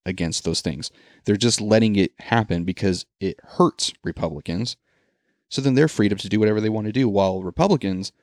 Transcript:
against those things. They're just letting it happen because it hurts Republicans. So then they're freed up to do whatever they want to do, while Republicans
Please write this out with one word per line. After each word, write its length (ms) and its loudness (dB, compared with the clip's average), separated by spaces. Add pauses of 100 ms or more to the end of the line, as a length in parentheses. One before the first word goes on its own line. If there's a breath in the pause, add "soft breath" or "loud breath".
against 400 -4
those 160 -2
things. 300 -6 (340 soft breath)
They're 120 2
just 240 0
letting 360 4
it 240 2
happen 440 -2
because 420 -2 (140)
it 220 -6
hurts 500 -2 (100)
Republicans. 760 -8 (760)
So 120 -4
then 120 2
they're 140 6
freed 240 2
up 60 -2
to 100 -10
do 100 0
whatever 220 2
they 80 0
want 180 -2
to 60 -6
do, 160 2
while 340 0
Republicans 680 0 (100)